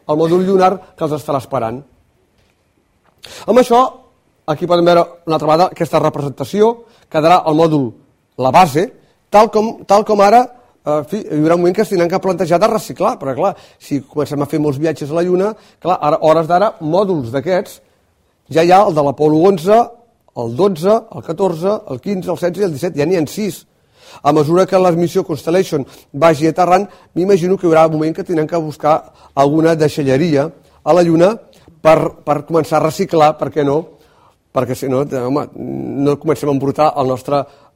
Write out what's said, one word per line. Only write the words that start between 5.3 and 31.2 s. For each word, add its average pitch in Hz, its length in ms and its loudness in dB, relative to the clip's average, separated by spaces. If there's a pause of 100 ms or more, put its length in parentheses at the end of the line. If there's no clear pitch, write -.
altra 156 160 -4
vegada 160 220 2
aquesta 160 260 -2
representació, 151 840 -2 (260)
quedarà 165 400 2
el 151 80 2
mòdul, 151 320 2 (480)
la 127 160 0
base, 170 320 4 (420)
tal 220 220 4
com, 220 240 -2 (100)
tal 202 220 2
com 208 160 2
ara, 220 220 6 (440)
eh, 151 100 0
en 147 60 -6
fi, 214 160 -8
hi 151 200 -4
haurà 160 160 2
un 175 60 0
moment 180 140 2
que 220 60 0
es 196 60 -4
tindran 175 200 0
que 180 140 -2
plantejar 175 380 0
de 220 100 -2
reciclar, 208 480 -4
perquè, 135 180 -8
clar, 180 180 -2 (240)
si 139 220 -8
comencem 147 420 -6
a 139 60 -6
fer 160 140 -4
molts 143 180 -2
viatges 156 300 -4
a 165 80 -4
la 175 80 0
Lluna, 185 260 -2 (280)
clar, 170 200 -2
ara, 147 160 0
a 160 100 0
hores 156 220 2
d'ara, 185 320 0
mòduls 160 540 -2
d'aquests, 180 460 -4 (760)
ja 160 100 4
hi 175 80 4
ha 196 140 6
el 180 100 0
de 147 80 2
l'Apollo 156 440 2
onze, 196 320 2 (580)
el 117 180 -6
dotze, 185 380 0 (200)
el 131 120 -14
catorze, 175 480 -4 (160)
el 127 100 -10
quinze, 185 300 -6
el 156 80 -4
setze 175 240 -4
i 196 60 0
el 160 40 -6
disset, 160 240 -6
ja 143 100 0
n'hi 185 120 0
ha 151 80 -2
sis. - 380 -8 (580)
A 143 100 0
mesura 160 340 2
que 190 140 2
la 180 160 2
missió 175 300 -2
Constellation 165 580 -2 (280)
vagi 156 360 2
aterrant, 180 380 2 (280)
m'imagino 185 440 0
que 180 80 -2
hi 165 40 2
haurà 160 180 4
un 156 100 -4
moment 160 180 -2
que 190 80 -8
tindran 156 240 -2
que 170 80 -4
buscar 156 560 -2 (220)
alguna 156 420 2
deixalleria 147 720 0 (340)
a 156 120 2
la 175 80 4
Lluna 170 320 4 (480)